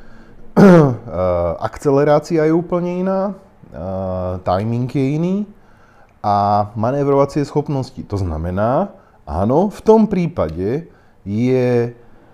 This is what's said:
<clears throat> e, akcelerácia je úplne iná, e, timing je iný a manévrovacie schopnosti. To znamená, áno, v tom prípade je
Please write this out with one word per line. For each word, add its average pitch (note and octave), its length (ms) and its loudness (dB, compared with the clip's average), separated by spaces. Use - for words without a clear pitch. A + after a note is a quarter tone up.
<clears throat> - 360 -10
e, F#3+ 80 10
akcelerácia D3 840 2
je D#3+ 80 2
úplne F3 520 -2
iná, F#3+ 140 -2
e, F#3+ 40 -8
timing A2+ 480 -2
je C3+ 240 -2
iný F3 220 -2
a G#2 520 2
manévrovacie C#3 720 0
schopnosti. C#3+ 640 -6
To G2+ 80 -2
znamená, G2 720 -2
áno, B2+ 400 0
v - 160 -14
tom A3 240 6
prípade A#2 800 -4
je B2 720 0